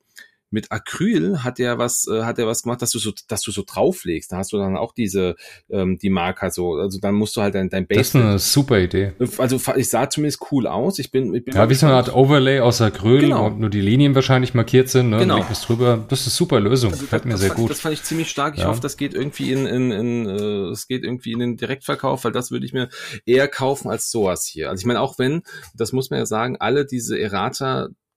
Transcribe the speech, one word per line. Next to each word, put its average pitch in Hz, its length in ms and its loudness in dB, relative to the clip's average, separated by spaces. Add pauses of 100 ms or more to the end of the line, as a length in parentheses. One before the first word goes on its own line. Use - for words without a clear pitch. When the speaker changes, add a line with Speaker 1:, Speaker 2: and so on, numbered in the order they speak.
(540)
Speaker 1:
mit 107 180 -4
Acryl 170 720 -2
hat 123 160 -6
er 120 200 -2
was, 120 280 -2
äh, 110 160 -2
hat 117 160 -4
er 120 80 0
was 117 160 -2
gemacht, 120 180 -4
dass 120 100 -4
du 117 80 -4
so, 104 120 -4 (160)
dass 110 140 -6
du 107 100 -8
so 98 140 -8
drauflegst. 92 680 -2
Da 90 60 -6
hast 95 160 -6
du 104 40 -2
dann 98 200 -2
auch 98 160 -6
diese, 92 420 -2 (340)
ähm, 92 280 -2
die 98 140 -2
Marker 92 400 -2
so. 87 240 -4
Also 95 240 -4
dann 101 160 0
musst 104 200 0
du 113 60 -2
halt 101 140 0
dein, 95 140 -2
dein 92 180 -4
Speaker 2:
Das 101 100 2
ist 127 160 0
Speaker 1:
Base 127 120 6
Speaker 2:
eine 104 140 4
super 131 400 2
Idee. 95 340 0 (260)
Speaker 1:
Also 127 180 2
fa-, - 180 -2
ich 127 140 0
sah 120 200 0
zumindest 151 320 -2 (100)
cool 131 160 2
aus. 123 320 -2
Ich 123 120 -8
bin, 131 220 0
ich 120 100 -2
bin - 120 -6
Speaker 2:
Ja, 98 60 6
Speaker 1:
mal 117 100 6
Speaker 2:
wie - 20 6
so 135 140 6
eine 135 100 8
Speaker 1:
gespannt. 120 200 2
Speaker 2:
Art 131 60 8
Overlay 135 360 6
aus 120 220 4
Acryl, 113 400 4
Speaker 1:
Genau. 147 300 4
Speaker 2:
wo 107 60 -6
nur 107 140 0
die 104 100 0
Linien 131 340 6
wahrscheinlich 127 380 4
markiert 127 360 4
sind, 123 200 4
ne? 107 80 2
Speaker 1:
Genau. 117 200 4
Speaker 2:
Legst 98 140 -2
es 104 100 -4
drüber. 117 460 2
Das - 200 -2
ist - 80 -2
super 160 240 2
Lösung. 110 320 2
Speaker 1:
Also 82 120 -6
Speaker 2:
Gefällt 113 200 -2
Speaker 1:
das, - 20 -8
Speaker 2:
mir 117 60 -2
Speaker 1:
das 101 100 0
Speaker 2:
sehr 95 80 4
Speaker 1:
fand 85 100 -2
ich, - 40 2
Speaker 2:
gut. 113 80 0
Speaker 1:
das - 100 -6
fand 156 140 -2
ich - 80 -12
ziemlich 160 260 -4
stark. 143 260 -4
Ich - 60 -6
Speaker 2:
Ja. 139 60 0
Speaker 1:
hoffe, 120 140 0
das 139 140 -6
geht - 200 -6
irgendwie 139 360 -4
in, 135 140 0
in, 123 260 0
in, 117 380 -2
äh, 101 400 -4
es 113 180 -10
geht 127 160 -6
irgendwie 117 280 -8
in 113 80 -6
den 120 180 -4
Direktverkauf, 135 680 -4
weil 156 60 0
das 123 200 -6
würde 127 160 -6
ich 127 60 -12
mir 123 160 -4 (360)
eher 131 220 4
kaufen 135 420 -4
als - 220 -6
sowas 98 340 -2
hier. 78 240 -8
Also 95 120 -6
ich 101 40 -6
meine, 117 160 0
auch 135 160 -4
wenn, 147 240 -2 (340)
das 113 180 -4
muss 131 180 -4
man 143 80 -4
ja 113 80 -4
sagen, 117 320 -4
alle 135 260 0
diese 117 340 -6
Errata 127 680 -4 (300)